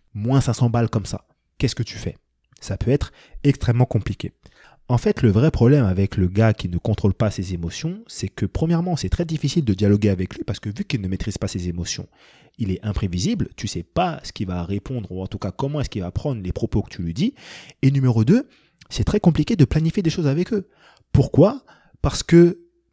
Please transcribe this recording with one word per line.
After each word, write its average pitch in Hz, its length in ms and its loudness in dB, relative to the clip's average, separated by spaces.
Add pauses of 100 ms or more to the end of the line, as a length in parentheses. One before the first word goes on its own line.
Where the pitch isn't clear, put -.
(160)
Moins 120 260 2
cinq 123 120 0
cents 120 180 2
balles 117 180 2
comme 104 160 -2
ça, - 220 -10 (320)
qu'est-ce 127 160 -2
que - 80 -4
tu - 140 -10
fais ? - 200 -8 (420)
Ça - 180 -8
peut - 140 0
être - 200 0 (320)
extrêmement 123 420 2
compliqué. - 480 -4 (580)
En 120 60 4
fait, - 240 0
le 120 80 6
vrai 117 220 4
problème 127 340 6
avec 95 320 0
le 92 100 2
gars 107 240 4
qui - 160 -4
ne 87 120 -4
contrôle 104 340 0
pas 107 160 0
ses 95 240 -6
émotions, 156 540 -6
c'est - 200 -8
que - 200 -4
premièrement, 170 480 0
c'est 95 140 -4
très - 140 -2
difficile 160 400 -2
de 107 120 2
dialoguer 104 340 4
avec 92 260 -2
lui - 80 -10
parce 98 160 -6
que - 100 -8
vu 104 140 -6
qu'il 131 160 -4
ne 95 80 -4
maîtrise 92 300 -4
pas 104 100 -4
ses 90 220 -6
émotions, 87 380 -8 (500)
il 98 140 -4
est 90 120 -4
imprévisible, 107 720 -2
tu - 120 -8
sais 85 160 -8
pas 175 400 -2
ce - 80 -14
qu'il - 160 -6
va 90 160 -4
répondre 101 480 -6
ou 92 100 -8
en 95 60 -6
tout 104 100 -8
cas 98 140 -6
comment 143 280 -6
est-ce 123 120 -4
qu'il 104 100 -6
va 87 80 -6
prendre 123 320 -6
les 90 100 -6
propos - 300 -2
que - 80 -14
tu - 140 -10
lui 85 100 -4
dis. 170 220 -2 (480)
Et 135 80 6
numéro 127 320 2
deux, 208 240 4 (420)
c'est - 140 -2
très - 160 0
compliqué 165 360 0
de 165 80 4
planifier 160 380 0
des 165 80 -2
choses 160 160 -2
avec 151 280 0
eux. 202 140 -4 (440)
Pourquoi ? 160 520 4 (380)
Parce - 220 -2
que 170 420 6 (280)